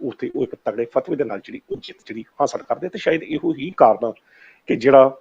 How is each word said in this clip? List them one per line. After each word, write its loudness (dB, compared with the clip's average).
ਉੱਥੇ -8
ਉਹ -2
ਇੱਕ -6
ਤਗੜੇ -4
ਫਤਵੇ -4
ਦੇ -2
ਨਾਲ -8
ਜਿਹੜੀ -16
ਉਹ -8
ਜਿੱਤ -16
ਜਿਹੜੀ -12
ਹਾਸਲ -4
ਕਰਦੇ। -6
ਤੇ -12
ਸ਼ਾਇਦ -2
ਇਹੋ -4
ਹੀ -10
ਕਾਰਨ 4
ਆ -2
ਕਿ -2
ਜਿਹੜਾ 6